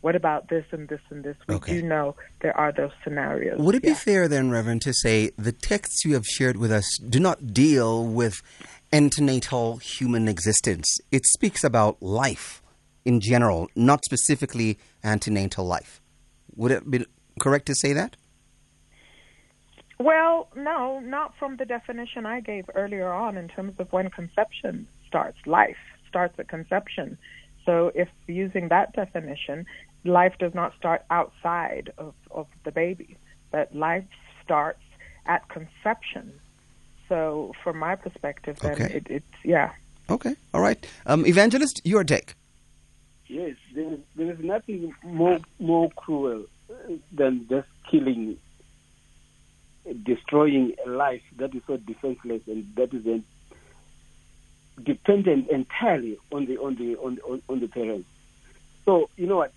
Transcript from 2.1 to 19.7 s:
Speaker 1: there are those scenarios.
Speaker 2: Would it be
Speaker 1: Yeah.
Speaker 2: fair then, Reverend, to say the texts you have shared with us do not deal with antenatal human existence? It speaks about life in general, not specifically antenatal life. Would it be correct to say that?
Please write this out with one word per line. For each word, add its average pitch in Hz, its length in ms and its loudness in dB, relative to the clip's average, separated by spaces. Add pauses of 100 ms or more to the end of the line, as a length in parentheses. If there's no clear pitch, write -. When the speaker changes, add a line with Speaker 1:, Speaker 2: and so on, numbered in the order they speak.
Speaker 1:
there - 160 -2
are 151 160 2
those 143 200 -4 (100)
scenarios. 143 560 -4
Speaker 2:
Would 175 160 4
it 262 80 2
be - 60 4
Speaker 1:
Yeah. 311 60 4
Speaker 2:
fair 190 340 2
then, 135 220 2
Reverend, 113 320 0
to 135 120 -2
say 110 420 2
the 110 160 -2
texts - 540 -2
you 151 80 4
have 117 120 0
shared 127 300 0
with 110 160 2
us 104 260 0
do 123 220 2
not 151 320 2
deal 117 540 6
with 113 340 0 (540)
antenatal 131 800 4
human 120 500 0
existence? 95 720 0 (140)
It 131 140 2
speaks - 360 2
about 113 400 2
life 110 600 -2 (420)
in 123 160 4
general, 104 560 4
not 139 300 6
specifically 120 720 0 (240)
antenatal 101 640 -2
life. - 340 -6 (560)
Would 120 160 2
it - 180 -2
be 123 140 0 (340)
correct 143 280 2
to 143 80 -2
say 143 180 0
that? 180 240 -4 (1800)